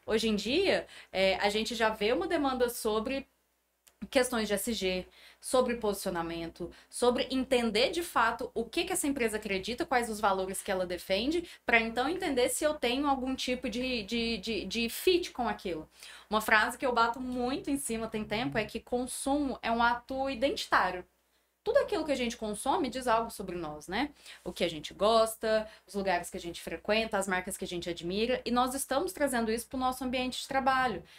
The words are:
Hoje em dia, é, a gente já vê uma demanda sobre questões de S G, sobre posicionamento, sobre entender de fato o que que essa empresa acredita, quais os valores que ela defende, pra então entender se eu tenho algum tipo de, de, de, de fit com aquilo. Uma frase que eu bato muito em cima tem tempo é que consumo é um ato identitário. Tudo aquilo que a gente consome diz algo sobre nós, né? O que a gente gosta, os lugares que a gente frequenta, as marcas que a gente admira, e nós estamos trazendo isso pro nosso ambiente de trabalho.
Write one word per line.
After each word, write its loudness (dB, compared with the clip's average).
Hoje 2
em 2
dia, 2
é, 4
a 2
gente -2
já 4
vê 0
uma 0
demanda 2
sobre -2
questões 2
de 2
S 0
G, -2
sobre 2
posicionamento, -4
sobre 2
entender 2
de -2
fato 0
o -2
que -2
que -2
essa 0
empresa 0
acredita, -4
quais 2
os -6
valores 0
que -4
ela 0
defende, -2
pra 4
então 0
entender 0
se -4
eu 2
tenho 0
algum 0
tipo -4
de, -2
de, -2
de, -4
de -2
fit 2
com -2
aquilo. -6
Uma 2
frase 4
que -2
eu 2
bato 2
muito -4
em 2
cima -4
tem -4
tempo -2
é 0
que -8
consumo -2
é 2
um 2
ato 0
identitário. 2
Tudo 4
aquilo 0
que 2
a 0
gente -2
consome -2
diz -6
algo 2
sobre -8
nós, -8
né? -2
O -8
que -2
a 2
gente -10
gosta, 2
os -12
lugares 0
que -10
a -6
gente -10
frequenta, -2
as 0
marcas -2
que -6
a -6
gente -6
admira, -2
e -2
nós 2
estamos -2
trazendo 0
isso -2
pro -8
nosso 0
ambiente -2
de -8
trabalho. 2